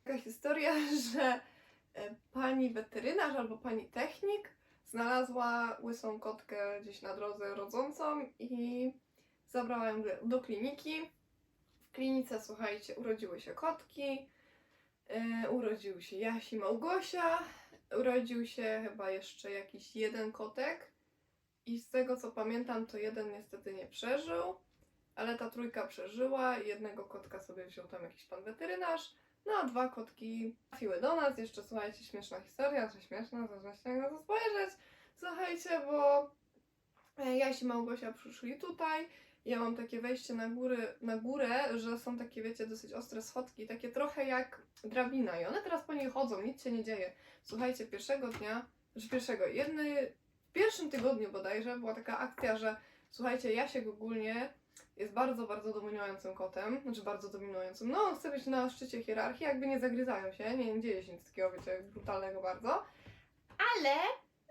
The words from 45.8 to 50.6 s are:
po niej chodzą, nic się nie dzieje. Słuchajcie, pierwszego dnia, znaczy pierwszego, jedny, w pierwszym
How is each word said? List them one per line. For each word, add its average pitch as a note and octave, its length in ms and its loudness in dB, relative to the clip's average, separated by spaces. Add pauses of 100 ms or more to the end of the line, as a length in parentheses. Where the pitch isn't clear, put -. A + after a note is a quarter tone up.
po D#4 100 -4
niej C4+ 160 2
chodzą, A#3+ 320 0
nic C4 220 -4
się B3+ 80 0
nie A3+ 120 0
dzieje. G3 300 -2 (300)
Słuchajcie, B3 420 -2
pierwszego C4 420 0
dnia, A3+ 380 -4 (280)
znaczy A3 160 -10
pierwszego, A#3+ 380 2
jedny, C#4+ 680 2 (360)
w - 20 -20
pierwszym F#4 380 4